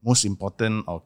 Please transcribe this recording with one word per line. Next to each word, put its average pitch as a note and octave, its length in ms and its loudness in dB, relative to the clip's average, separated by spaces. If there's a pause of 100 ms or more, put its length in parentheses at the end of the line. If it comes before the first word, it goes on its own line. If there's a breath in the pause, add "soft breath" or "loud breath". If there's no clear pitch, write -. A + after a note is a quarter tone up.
most A#2+ 220 4
important G#2 640 -2
or E2+ 180 -8